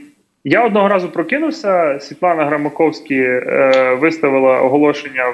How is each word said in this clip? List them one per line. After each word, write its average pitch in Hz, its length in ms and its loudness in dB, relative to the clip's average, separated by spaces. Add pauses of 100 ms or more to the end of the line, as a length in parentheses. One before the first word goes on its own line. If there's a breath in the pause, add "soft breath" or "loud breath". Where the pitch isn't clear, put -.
(440)
я 185 220 2
одного 202 220 2
разу 185 220 0
прокинувся, 175 920 -2
Світлана 160 460 -2
Грамаковська, 147 680 -2
е, 131 800 2
виставила 135 680 2
оголошення 135 720 0